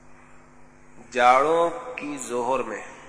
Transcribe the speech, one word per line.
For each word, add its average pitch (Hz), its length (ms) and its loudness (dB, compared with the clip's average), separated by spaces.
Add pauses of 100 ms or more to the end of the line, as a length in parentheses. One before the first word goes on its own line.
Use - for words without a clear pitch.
(1120)
جاڑوں 139 580 4 (260)
کی 147 220 -10 (100)
ظہر 123 360 -2
میں، 107 180 -10 (280)